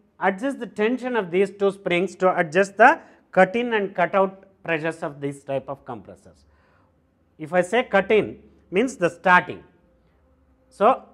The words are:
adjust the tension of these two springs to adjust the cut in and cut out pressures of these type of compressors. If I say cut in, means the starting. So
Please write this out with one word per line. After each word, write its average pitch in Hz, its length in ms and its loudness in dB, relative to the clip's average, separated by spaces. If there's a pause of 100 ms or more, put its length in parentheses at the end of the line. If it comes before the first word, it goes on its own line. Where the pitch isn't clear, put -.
(200)
adjust 202 400 -4
the 233 80 -12
tension 240 480 -4
of 185 160 -4
these 190 180 0
two 196 220 -2
springs 175 460 -4
to 180 220 0
adjust 180 380 0
the 285 220 6 (320)
cut 185 240 2
in 240 180 -4
and 196 220 -2
cut 170 180 0
out 190 320 -2 (180)
pressures 160 380 -4
of 147 180 -10
these 143 240 -8
type 135 240 -6
of 139 180 -14
compressors. 95 600 -18 (920)
If 156 120 -12
I 180 100 2
say 220 200 0
cut 196 300 0
in, 147 280 0 (300)
means 226 260 -2
the 170 140 0
starting. 170 540 2 (1080)
So 233 340 2 (100)